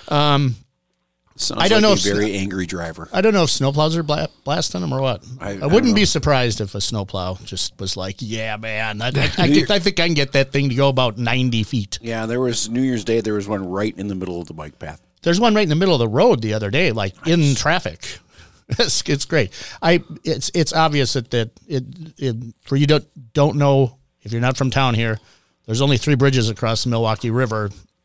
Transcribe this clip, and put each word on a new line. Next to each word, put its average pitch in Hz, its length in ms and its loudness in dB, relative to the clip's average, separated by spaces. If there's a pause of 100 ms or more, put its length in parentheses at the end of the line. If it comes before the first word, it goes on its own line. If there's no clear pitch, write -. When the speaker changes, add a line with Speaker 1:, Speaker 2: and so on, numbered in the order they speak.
Speaker 1:
Um, 143 480 2 (800)
Speaker 2:
Sounds - 240 -6
Speaker 1:
I 175 80 4
don't 220 80 4
Speaker 2:
like 214 60 6
Speaker 1:
know 214 80 6
Speaker 2:
a - 20 6
Speaker 1:
if - 100 2
Speaker 2:
very 101 300 0
angry 95 340 -4
driver. 82 460 -8
Speaker 1:
I 190 80 0
don't 214 120 4
know 185 120 2
if 143 60 0
snowplows 151 440 0
are 165 80 -2
bla-, 151 260 -2 (140)
blasting 165 380 -4
them 156 120 -4
or 131 80 -2
what. 123 220 -2 (160)
Speaker 2:
I, 98 100 -8
Speaker 1:
I - 20 -6
Speaker 2:
I 98 80 -8
don't 147 140 0
Speaker 1:
wouldn't 233 220 4
be 208 60 4
Speaker 2:
know. 190 60 4
Speaker 1:
surprised 131 540 0
if 98 140 -6
a 101 60 -6
snowplow 95 640 -4
just - 340 -8
was 95 180 -6
like, 95 220 -8
"Yeah, 110 380 -6
man, 107 440 -6
I, 120 80 -2
I, 139 300 0
I, 175 100 4
Speaker 2:
<laughs> - 0 -
Speaker 1:
get, 151 220 4
I 202 80 4
think 190 220 -2
I 170 60 2
can 170 80 0
get 139 180 0
that 135 180 2
thing 139 200 0
to 117 40 -2
go 139 140 4
about 127 300 0
ninety 120 440 0
feet." 104 400 -4
Speaker 2:
Yeah, 113 240 -6
there 120 140 -2
was 117 280 -2
New 120 120 -2
Year's 123 240 0
Day. 113 160 2
There 107 140 -2
was 101 120 -4
one 98 220 -4
right 101 280 -2
in 95 120 -6
the 98 80 -6
middle 90 240 -6
of 85 80 -12
the 82 60 -14
bike 78 240 -14
path. - 220 -14 (220)
Speaker 1:
There's 170 160 2
one 226 160 2
right 214 80 2
in 175 60 0
the 151 80 2
middle 180 180 2
of 120 60 0
the 117 80 2
road 143 340 2
the 107 120 -2
other 107 160 -4
day, 151 200 0
like, 104 240 -4 (120)
in 170 140 2
Speaker 2:
Nice. 143 200 2
Speaker 1:
traffic. - 640 -4
<laughs> - 60 -20 (420)
It's, 190 380 0
it's 143 160 -2
great. 135 260 0 (300)
I, 170 240 2 (200)
it's, 156 280 -2
it's 165 220 0
obvious 151 400 2
that, 123 160 -4
that 117 200 0 (160)
it, 131 180 -4 (340)
it, 123 180 -4 (280)
for 139 120 -2
you 143 100 4
don't, 143 460 -2
don't 147 240 4
know, 139 400 4 (240)
if 107 100 -16
you're 117 120 -2
not 131 160 0
from 135 120 2
town 135 220 2
here, 113 260 0 (460)
there's 113 160 -2
only 139 160 4
three 143 200 0
bridges 131 340 2
across 113 340 -2
the 127 60 0
Milwaukee 113 400 0
River 110 400 -2 (340)